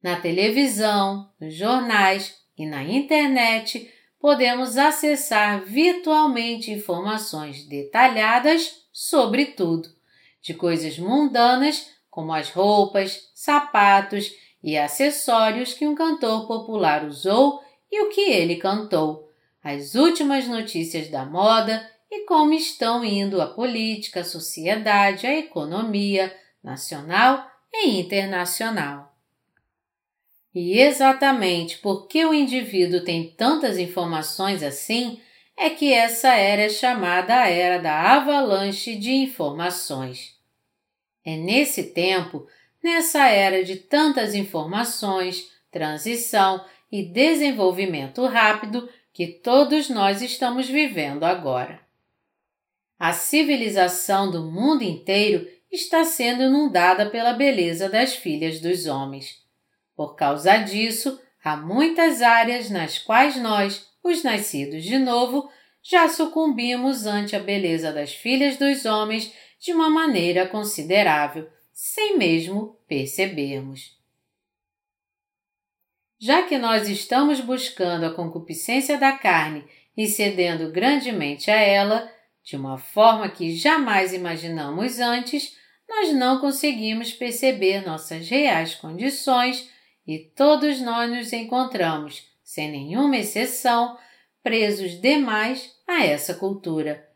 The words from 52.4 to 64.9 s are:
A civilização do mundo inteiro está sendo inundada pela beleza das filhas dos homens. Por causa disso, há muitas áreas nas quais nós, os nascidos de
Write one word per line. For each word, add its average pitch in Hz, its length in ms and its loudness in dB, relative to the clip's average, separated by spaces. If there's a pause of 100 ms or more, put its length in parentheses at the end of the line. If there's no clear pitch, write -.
A 170 140 0
civilização 202 1160 0
do 165 140 -4
mundo 233 400 0
inteiro 196 640 0 (240)
está 330 320 2
sendo 247 400 0
inundada 208 640 4
pela 233 220 0
beleza 196 560 0
das 233 260 0
filhas 160 460 -4
dos 165 280 -2
homens. 135 540 -8 (540)
Por 147 200 -8
causa 151 420 4
disso, 220 600 -4 (240)
há 151 140 -4
muitas 269 680 0
áreas 233 480 4
nas 170 280 -6
quais 262 400 2
nós, 208 500 -2 (160)
os 339 180 0
nascidos 160 600 -4
de 220 140 -2